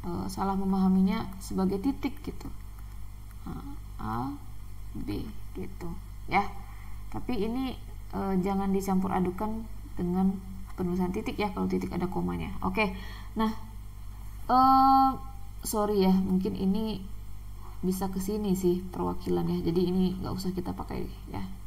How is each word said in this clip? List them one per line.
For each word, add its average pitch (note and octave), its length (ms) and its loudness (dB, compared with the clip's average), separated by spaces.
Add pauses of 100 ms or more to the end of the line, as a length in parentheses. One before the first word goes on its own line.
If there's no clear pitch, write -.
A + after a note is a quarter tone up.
eh, F#3+ 240 -4
salah G3 320 0
memahaminya F#3+ 800 4
sebagai F#3+ 400 0
titik C4+ 480 -2
gitu. - 240 -6 (960)
Nah, - 240 -8 (320)
A, A2 160 -2 (720)
B - 320 -4 (320)
gitu F#3 320 -6 (400)
ya. F3 160 4 (720)
Tapi G#3+ 320 0
ini, B3+ 240 -2 (400)
eh, G3 320 0
jangan G3 320 2
dicampur F#3+ 400 2
adukan G#3+ 480 0 (320)
dengan F#3+ 400 4 (400)
penulisan F#3 400 0
titik - 240 -4
ya, G3+ 160 0
kalau F#3 160 0
titik F#3 240 0
ada F3 160 0
komanya. F3 480 -2
Oke. G3 320 0 (480)
Nah, A3 160 2 (960)
eh, C4+ 580 8 (540)
sorry G#3 400 2
ya, F#3+ 80 8
mungkin F#3+ 480 4
ini G3+ 400 2 (800)
bisa F#3+ 320 0
ke F#3+ 80 -2
sini G3 400 2
sih F3+ 240 4
perwakilan F3 640 0
ya. F3 240 0
Jadi F3 160 4
ini F#3 320 4
nggak - 160 -2
usah F#3 160 -2
kita F#3 240 -4
pakai - 320 -6 (240)
ya. - 80 -6 (280)